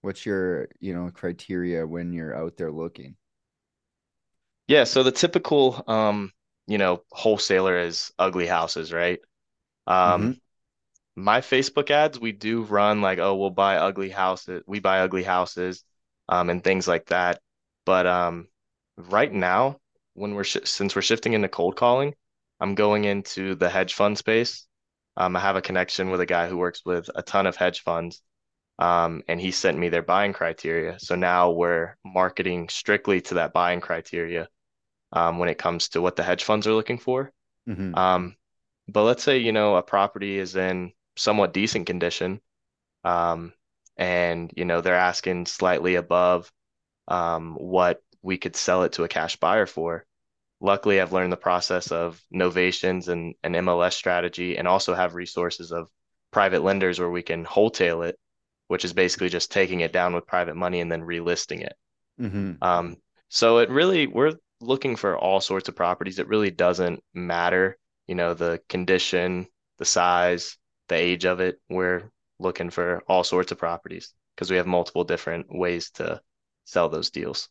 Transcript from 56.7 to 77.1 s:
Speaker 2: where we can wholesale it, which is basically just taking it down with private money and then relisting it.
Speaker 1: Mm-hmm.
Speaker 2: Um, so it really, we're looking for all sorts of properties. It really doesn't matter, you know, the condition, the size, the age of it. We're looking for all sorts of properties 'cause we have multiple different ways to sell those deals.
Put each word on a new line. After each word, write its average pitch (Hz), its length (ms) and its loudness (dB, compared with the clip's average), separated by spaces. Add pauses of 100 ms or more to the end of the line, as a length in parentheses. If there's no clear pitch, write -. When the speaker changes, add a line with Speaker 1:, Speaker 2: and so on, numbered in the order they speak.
Speaker 2:
where 87 100 -2
we 87 120 -4
can 85 220 -6
wholesale 87 580 2
it, 85 160 -6 (500)
which 90 160 -2
is 87 80 -4
basically 92 380 0
just 85 200 -4
taking 92 300 0
it 82 120 -2
down 90 220 2
with 87 120 -4
private 85 300 -2
money 90 240 -2
and 85 120 -4
then 82 100 -4
relisting 85 600 -4
it. - 140 -12 (440)
Speaker 1:
Mm-hmm. 98 420 -6
Speaker 2:
Um, 87 340 0 (320)
so 113 300 6
it 117 120 4
really, 160 360 2
we're 147 280 2 (260)
looking 127 360 -2
for 95 200 0
all 95 240 2
sorts 95 300 -4
of 87 60 -14
properties. 90 420 -2
It - 100 -4
really 107 220 2
doesn't 90 520 0 (120)
matter, 87 640 0 (280)
you 92 80 -8
know, 87 200 -2
the 85 340 -2
condition, 90 800 0 (320)
the - 80 -4
size, 90 720 2 (300)
the 85 80 0
age 87 280 0
of 90 160 2
it. 92 180 -2 (120)
We're 92 400 -2 (280)
looking 90 300 -4
for 87 400 -4
all 92 160 4
sorts 90 260 0
of - 80 -8
properties 85 540 -8 (240)
'cause 92 140 -6
we 92 80 2
have 87 80 0
multiple 87 380 0
different 85 440 -4
ways 87 440 -4
to 82 280 -6 (440)
sell 85 260 0
those 82 180 -4
deals. - 420 -8